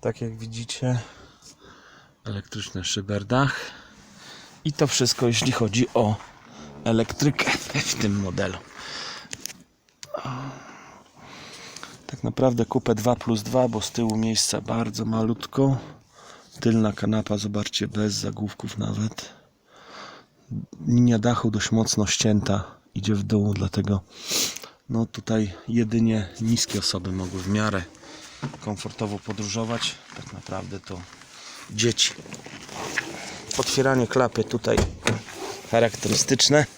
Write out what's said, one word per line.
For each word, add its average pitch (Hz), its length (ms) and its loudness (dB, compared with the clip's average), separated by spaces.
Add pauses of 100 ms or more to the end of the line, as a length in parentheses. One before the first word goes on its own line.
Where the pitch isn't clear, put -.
Tak 113 200 -4
jak 113 160 -6
widzicie, 113 600 -2 (1200)
elektryczny 98 600 -8
szyberdach. 104 760 0 (1040)
I 151 80 -2
to 147 140 2
wszystko, 123 400 2
jeśli 120 240 2
chodzi 113 420 2
o 107 220 4 (680)
elektrykę 117 680 2 (400)
w - 40 -2
tym 104 240 2
modelu. 92 380 -2 (3500)
Tak - 160 -10
naprawdę 120 420 4
kupę 120 300 2
dwa 113 200 4
plus 113 280 0
dwa, 127 240 4
bo 110 140 0
z - 100 -6
tyłu 110 260 2
miejsca 110 440 0
bardzo 113 440 -2
malutko. 113 720 2 (840)
Tylna 113 340 4
kanapa, 107 440 0
zobaczcie, 104 500 -2
bez 104 260 0
zagłówków 104 640 -6
nawet. 107 520 -4 (1600)
Linia 120 320 6
dachu 117 320 2
dość 104 200 0
mocno 110 360 4
ścięta, 101 680 2 (180)
idzie 104 200 0
w 101 80 0
dół, 104 300 2
dlatego 98 480 0 (880)
no 113 160 2
tutaj 110 480 -2 (140)
jedynie 110 640 2 (120)
niskie 113 380 2
osoby 92 320 -2
mogły 92 300 -4
w 90 60 -6
miarę 104 360 2 (800)
komfortowo 104 580 -6
podróżować. 110 760 -4 (200)
Tak - 180 -14
naprawdę 95 460 -8
to 92 220 -12 (720)
dzieci. 110 420 2 (1400)
Otwieranie 131 500 4
klapy 120 360 2
tutaj 113 340 2 (920)
charakterystyczne. 117 920 4 (120)